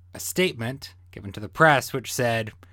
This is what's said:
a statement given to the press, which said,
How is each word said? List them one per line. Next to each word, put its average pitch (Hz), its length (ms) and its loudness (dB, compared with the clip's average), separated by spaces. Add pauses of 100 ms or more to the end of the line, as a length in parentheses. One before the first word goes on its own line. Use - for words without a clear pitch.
(120)
a - 80 -14
statement 135 720 -4 (160)
given 101 200 -12
to 104 80 -12
the 104 100 -8
press, 151 440 4
which 123 200 -6
said, 113 400 0 (200)